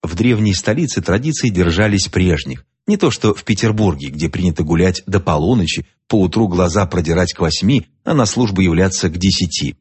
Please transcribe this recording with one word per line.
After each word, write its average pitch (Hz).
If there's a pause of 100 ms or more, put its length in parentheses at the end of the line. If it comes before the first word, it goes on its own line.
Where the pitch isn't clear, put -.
В 82
древней 107
столице 117
традиции 127
держались 90
прежних, 87 (220)
не 208
то 147
что 107
в -
Петербурге, 104
где 76
принято 87
гулять 85
до 95
полуночи, 82 (220)
поутру 101
глаза 90
продирать 85
к -
восьми, 92 (160)
а -
на 131
службу 101
являться 90
к 82
десяти. 87